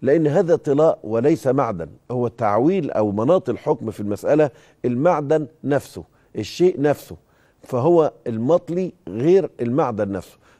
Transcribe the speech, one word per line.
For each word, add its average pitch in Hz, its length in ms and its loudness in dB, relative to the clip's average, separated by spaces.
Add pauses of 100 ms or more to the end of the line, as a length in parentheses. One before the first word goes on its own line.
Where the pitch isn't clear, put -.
لأن 151 260 2
هذا 165 280 2
طلاء 151 480 2
وليس 131 440 0
معدن. 113 400 -2 (240)
هو 120 160 -2
تعويل 123 640 0
أو 107 200 0
مناط 127 380 0
الحكم 113 420 -4
في - 80 -12
المسألة 104 500 0 (360)
المعدن 147 600 0 (160)
نفسه، 127 400 -4 (320)
الشيء 165 460 -2
نفسه، 143 340 -2 (460)
فهو 151 500 2 (160)
المطلي 160 640 -2 (140)
غير 147 420 2 (120)
المعدن 120 500 -2
نفسه. 92 260 -10 (220)